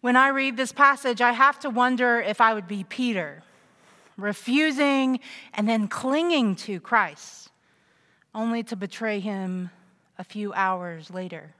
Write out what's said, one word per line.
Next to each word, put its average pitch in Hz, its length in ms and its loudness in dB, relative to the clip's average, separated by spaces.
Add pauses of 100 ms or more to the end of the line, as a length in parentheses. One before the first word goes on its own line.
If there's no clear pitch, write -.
When 247 160 4
I 262 100 8
read 269 300 -2
this 262 160 -4
passage, 269 480 4
I 247 100 6
have 269 280 4
to 294 100 -6
wonder 247 500 2
if 208 220 0
I 226 120 6
would 208 140 -6
be 196 160 -6
Peter, 180 600 -4 (720)
refusing 262 1040 0 (320)
and 214 160 0
then 220 180 0
clinging 269 720 0
to 190 240 -8
Christ, 185 560 -2 (960)
only 233 300 -2
to 226 140 -8
betray 202 420 -4
him 185 500 -6 (480)
a 185 60 -14
few 208 300 -8
hours 180 580 -4
later. 175 480 -12